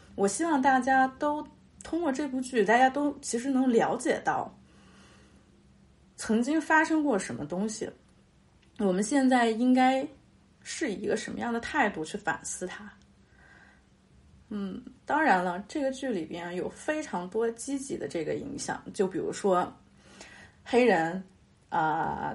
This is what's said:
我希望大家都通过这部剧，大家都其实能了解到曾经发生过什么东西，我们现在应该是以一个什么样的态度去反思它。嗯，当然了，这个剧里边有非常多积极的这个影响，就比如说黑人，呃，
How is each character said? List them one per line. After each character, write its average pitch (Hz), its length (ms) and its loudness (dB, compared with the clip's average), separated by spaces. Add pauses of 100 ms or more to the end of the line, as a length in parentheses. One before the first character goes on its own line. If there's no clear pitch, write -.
(160)
我 202 100 2
希 302 180 0
望 311 160 2
大 262 200 6
家 262 260 4
都 294 400 -2 (380)
通 330 180 -2
过 311 80 2
这 294 160 -4
部 262 140 -4
剧， 254 240 0
大 220 120 6
家 262 140 6
都 285 300 -2
其 - 180 -4
实 247 100 -4
能 262 220 2
了 220 260 2
解 240 280 0
到 139 300 -2 (1600)
曾 226 260 0
经 302 180 0
发 311 240 4
生 320 180 2
过 277 160 2
什 151 160 -6
么 143 120 -6
东 180 200 -2
西， - 240 -8 (880)
我 196 140 2
们 190 100 0
现 269 240 2
在 247 220 6
应 233 240 2
该 262 340 4 (560)
是 - 300 -6
以 190 100 -8
一 220 40 -6
个 208 100 0
什 - 160 -8
么 196 80 -8
样 233 100 -4
的 233 80 -4
态 233 300 0
度 160 160 -6
去 202 140 -8
反 - 260 -4
思 - 220 -8
它。 208 240 -14 (1600)
嗯， 196 320 -8 (240)
当 294 160 0
然 202 220 6
了， 180 240 -2
这 302 160 -6
个 269 80 0
剧 262 180 -6
里 185 160 -4
边 175 300 -10
有 180 160 -4
非 302 320 -4
常 180 260 -6
多 226 220 0
积 269 280 -6
极 262 180 -8
的 - 100 -8
这 160 180 -6
个 - 100 -2
影 - 220 -8
响， - 240 -8 (140)
就 196 120 0
比 185 120 -6
如 165 140 -4
说 185 380 0 (960)
黑 247 200 4
人， 185 380 2 (460)
呃， 151 640 -2